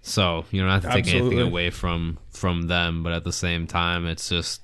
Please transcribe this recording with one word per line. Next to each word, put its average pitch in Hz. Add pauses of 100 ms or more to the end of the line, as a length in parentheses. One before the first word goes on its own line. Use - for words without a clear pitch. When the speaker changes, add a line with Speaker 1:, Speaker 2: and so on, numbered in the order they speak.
Speaker 1:
So, 85
you 95
know, 95
not 95
to -
take 101
anything 90
Speaker 2:
Absolutely. 120
Speaker 1:
away 87
from, 85 (120)
from 87
them, 85
but 82
at 82
the 87
same 85
time, 87
it's 82
just -